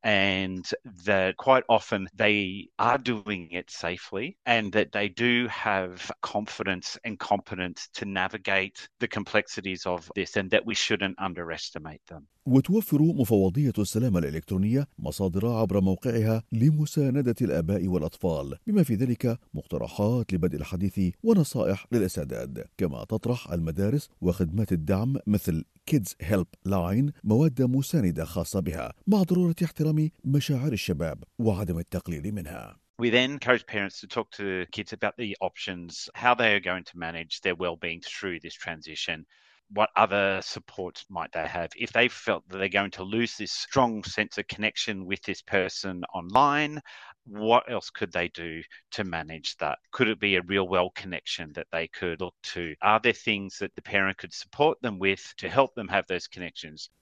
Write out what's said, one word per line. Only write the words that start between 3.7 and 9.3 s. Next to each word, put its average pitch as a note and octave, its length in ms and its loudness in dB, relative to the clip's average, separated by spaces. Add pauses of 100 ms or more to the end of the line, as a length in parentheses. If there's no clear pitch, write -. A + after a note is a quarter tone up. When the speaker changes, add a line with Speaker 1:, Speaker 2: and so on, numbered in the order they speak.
Speaker 1:
safely, F2+ 400 -6 (300)
and A2 180 0
that G#2+ 180 2
they G#2 160 0 (200)
do A#2+ 200 4
have F#2+ 640 -2 (100)
confidence F#2+ 680 -4 (180)
and A2+ 260 -8
competence F#2 480 -2 (180)
to - 80 -6
navigate G2 720 -2 (220)
the A#2 180 -2
complexities G2 680 -2